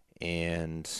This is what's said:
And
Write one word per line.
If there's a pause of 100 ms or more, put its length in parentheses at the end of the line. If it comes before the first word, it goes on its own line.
(200)
And (120)